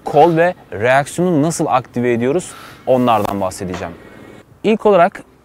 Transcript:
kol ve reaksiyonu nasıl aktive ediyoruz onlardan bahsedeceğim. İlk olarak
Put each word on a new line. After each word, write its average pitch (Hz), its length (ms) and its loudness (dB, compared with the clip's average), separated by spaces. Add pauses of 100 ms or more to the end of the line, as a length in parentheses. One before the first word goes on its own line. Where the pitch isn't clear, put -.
kol 160 320 4
ve 175 160 2 (180)
reaksiyonu 139 720 0
nasıl 165 240 -2
aktive 120 480 -2
ediyoruz 127 380 -2 (340)
onlardan 110 560 0
bahsedeceğim. 90 520 -8 (680)
İlk 214 220 0
olarak 196 380 2 (220)